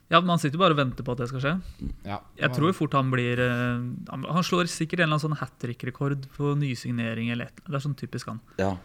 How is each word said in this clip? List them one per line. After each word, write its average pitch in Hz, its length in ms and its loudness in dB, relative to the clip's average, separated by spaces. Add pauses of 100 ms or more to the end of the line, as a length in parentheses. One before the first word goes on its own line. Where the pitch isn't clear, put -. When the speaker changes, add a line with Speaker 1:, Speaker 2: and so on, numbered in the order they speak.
Speaker 1:
Ja, 165 120 6
man 175 180 2
sitter 143 180 0
jo 185 60 4
bare 180 100 8
og 147 60 4
venter 127 260 0
på - 60 -4
at 123 80 -2
det 123 100 -4
skal 131 100 -6
skje. 139 120 0 (520)
Speaker 2:
Ja, 98 120 -6 (200)
Speaker 1:
Jeg 143 140 0
Speaker 2:
men 127 80 -2
Speaker 1:
tror 147 80 4
jo 185 80 4
fort 151 240 -2
han 131 140 2
blir, 123 260 2
eh, 123 380 2 (340)
han, 131 160 -6
han 170 160 2
slår 175 240 2
sikkert 170 380 -2
en - 20 6
eller 151 140 2
annen - 20 0
sånn 156 160 -2
hat-trick-rekord 135 880 -4 (100)
på 143 220 0
nysignering 117 720 -2
eller 120 160 -2
et, - 180 -18
det 151 120 -6
er 135 100 -2
sånn 147 100 0
typisk - 300 -8
han. 110 140 -8 (180)
Speaker 3:
Ja. 98 140 2 (140)